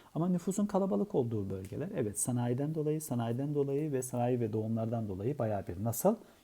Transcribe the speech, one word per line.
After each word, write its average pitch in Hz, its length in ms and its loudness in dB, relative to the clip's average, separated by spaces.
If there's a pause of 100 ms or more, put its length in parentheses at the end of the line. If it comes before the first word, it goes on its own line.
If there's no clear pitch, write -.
(140)
Ama 165 160 0
nüfusun 185 360 2
kalabalık 202 500 0
olduğu 113 340 2
bölgeler, 98 460 -6
evet 107 240 -2
sanayiden 123 560 0
dolayı, 151 260 0
sanayiden 123 540 -2
dolayı 143 360 0
ve 127 100 0
sanayi 123 380 0
ve 110 140 0
doğumlardan 113 540 0
dolayı 101 300 -2
bayağı 107 300 -2
bir 98 160 -6
nasıl 175 320 4 (280)